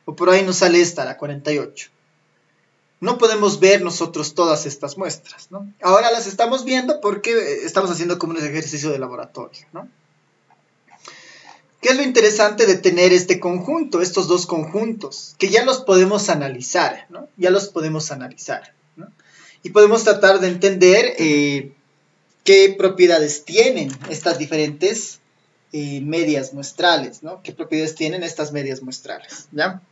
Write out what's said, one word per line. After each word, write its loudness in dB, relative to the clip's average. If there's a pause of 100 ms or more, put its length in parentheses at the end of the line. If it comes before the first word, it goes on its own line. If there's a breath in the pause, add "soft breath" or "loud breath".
o -12
por 0
ahí 6
nos -2
sale 4
esta, -2
la -10
cuarenta -8
y -2
ocho. -12 (1120)
No -4
podemos 2
ver 6
nosotros -6
todas 0
estas -12
muestras, -12
¿no? -16
Ahora 4
las -2
estamos -2
viendo -2
porque, -4
eh, -2
estamos -2
haciendo -4
como -8
un -6
ejercicio -8
de -4
laboratorio, -14
¿no? -18 (1900 loud breath)
¿Qué -2
es 4
lo 0
interesante 2
de 4
tener 4
este 2
conjunto, -4
estos -2
dos 0
conjuntos? -8
Que 0
ya 4
los 0
podemos 2
analizar, -4
¿no? -18 (120)
Ya 0
los 2
podemos -8
analizar, -14 (220)
¿no? -20 (520 soft breath)
Y -14
podemos 6
tratar 4
de 0
entender, 4
eh, 0 (720)
qué 8
propiedades 2
tienen 0 (200)
estas -4
diferentes, -4 (520)
eh, -8
medias -4
muestrales, -4
¿no? -16
¿Qué -18
propiedades -6
tienen -6
estas -8
medias -8
muestrales? -16
¿Ya? -4 (120)